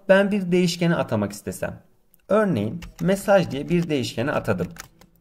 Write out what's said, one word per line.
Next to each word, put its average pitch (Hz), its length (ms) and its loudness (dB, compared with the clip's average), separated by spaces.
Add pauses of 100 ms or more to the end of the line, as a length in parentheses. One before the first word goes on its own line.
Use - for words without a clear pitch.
ben 196 220 6
bir 185 220 -2
değişkene 175 420 2
atamak 107 380 -2
istesem, - 500 -10 (460)
örneğin 170 520 0 (200)
mesaj 185 500 2
diye 143 180 -6
bir 170 200 0
değişkene 131 440 -2
atadım. 90 360 -2 (520)